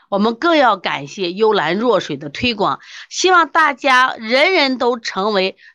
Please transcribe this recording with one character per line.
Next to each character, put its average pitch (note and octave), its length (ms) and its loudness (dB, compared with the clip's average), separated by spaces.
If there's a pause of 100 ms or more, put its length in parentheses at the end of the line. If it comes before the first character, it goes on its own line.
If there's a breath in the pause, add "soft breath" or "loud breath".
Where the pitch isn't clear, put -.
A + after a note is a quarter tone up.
我 G3 100 -2
们 A3+ 160 0
更 E4 200 0
要 A#3+ 220 4
感 D3 280 -6
谢 F3 280 -6
幽 G#3+ 180 2
兰 E3+ 240 0
若 G#3+ 240 2
水 D#3 160 -8
的 C#3+ 140 -12
推 A#3 260 -4
广， E3+ 240 -2 (300 loud breath)
希 - 200 -2
望 E4+ 200 4
大 D#4 240 0
家 C4 440 0
人 C4 360 0
人 C#4 240 2
都 B3 200 0
成 G#3 360 -4
为 F#3+ 240 0 (180 soft breath)